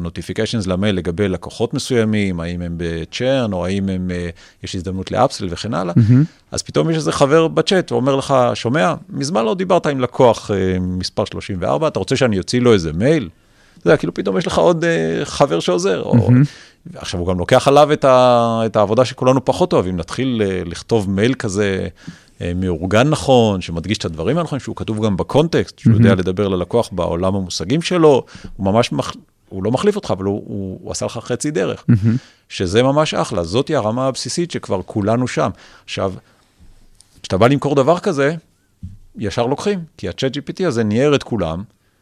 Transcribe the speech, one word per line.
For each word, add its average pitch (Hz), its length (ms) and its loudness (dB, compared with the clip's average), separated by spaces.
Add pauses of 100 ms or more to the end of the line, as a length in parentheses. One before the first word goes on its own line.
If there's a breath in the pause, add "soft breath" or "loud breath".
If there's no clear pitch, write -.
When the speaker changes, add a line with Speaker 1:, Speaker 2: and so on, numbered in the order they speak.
Speaker 1:
notifications 92 640 -4
למייל 95 280 0
לגבי 90 320 -2
לקוחות 95 460 -4
מסוימים, 107 640 0
האם 87 220 -6
הם 85 140 -6
בצ'רן, 101 760 -2
או 87 140 -2
האם 98 220 -2
הם, 92 220 -2
אה, 87 180 -6 (360 soft breath)
יש - 100 -10
הזדמנות 92 360 -6
לאפסל 120 400 0
וכן 107 240 -8
הלאה, 175 220 -2
Speaker 2:
מהמם. 123 280 6 (280 soft breath)
Speaker 1:
אז - 100 -6
פתאום 156 280 -2
יש 165 60 0
איזה 156 160 -2
חבר 156 360 4
בצ'אט, 160 440 0
ואומר 131 240 0
לך, 135 180 0 (200)
"שומע, 156 400 0 (140)
מזמן 151 360 -4
לא 214 100 -2
דיברת 180 320 0
עם 139 140 -2
לקוח, 120 500 2
אה, 101 60 0 (240)
מספר 90 440 -4
שלושים 95 360 -8
וארבע, 143 280 0
אתה - 100 -4
רוצה 110 180 -2
שאני 113 220 2
אוציא 123 220 -2
לו 120 120 6
איזה 82 200 2
מייל?" 117 360 0 (500 soft breath)
אתה - 80 -8
יודע, 165 100 6
כאילו 165 180 -2
פתאום 190 240 -2
יש 170 80 -2
לך - 120 -2
עוד, 165 260 4
אה, 165 400 -2
חבר 156 360 0
שעוזר, 180 420 -2
או 101 140 0
Speaker 2:
מהמם. 120 260 6 (520 loud breath)
Speaker 1:
עכשיו - 260 -8
הוא 87 80 -4
גם 92 100 0
לוקח 127 300 4
עליו 143 240 6
את 151 120 0
ה-, 120 640 4
את 107 100 -2
העבודה 110 280 4
שכולנו 127 400 0
פחות 175 280 0
אוהבים, 92 240 0
נתחיל, 117 480 -4
אה, 92 220 -2
לכתוב 98 440 -2
מייל 107 240 2
כזה, 98 540 -2 (520 loud breath)
אה, 87 160 -4
מאורגן 92 520 2
נכון, 120 520 2
שמדגיש 85 380 -4
את - 60 -8
הדברים 87 340 -4
הנכונים, 151 220 -4
שהוא - 160 -10
כתוב 107 280 -4
גם 101 120 0
בקונטקסט, 131 640 0
שהוא - 140 4
Speaker 2:
מהמם. 113 120 6
Speaker 1:
יודע 98 100 6
לדבר 92 340 0
ללקוח 95 440 0
בעולם 87 420 -2
המושגים 95 480 -4
שלו, 156 420 4 (320 loud breath)
הוא 98 100 -4
ממש 107 260 2
מח-, 139 200 -4 (360)
הוא 95 160 -8
לא 107 60 0
מחליף 202 260 0
אותך, - 140 -6
אבל 95 140 -4
הוא, 101 220 -2
הוא, 98 360 -8
הוא 95 80 -12
עשה - 160 -6
לך 113 120 -8
חצי 123 320 -6
דרך, 151 380 -4
Speaker 2:
מהמם. 110 280 4 (320 loud breath)
Speaker 1:
שזה 98 340 0
ממש 147 320 2
אחלה, 110 300 -2
זאתי 123 320 -2
הרמה 120 300 -2
הבסיסית 135 440 -6
שכבר 104 360 -6
כולנו 113 420 -2
שם. 143 220 -2 (340 loud breath)
עכשיו, 98 280 -4 (1080 soft breath)
כשאתה - 160 -2
בא 113 100 6
למכור 143 260 0
דבר 143 240 4
כזה, 147 360 -2 (840)
ישר 113 280 -2
לוקחים, 208 320 -2 (180)
כי 98 120 -8
ה-chat 131 240 -4
G 143 180 -8
P 170 120 -8
T 185 40 0
הזה 117 180 0
ניער 123 300 2
את 127 80 2
כולם, 87 400 -4 (380)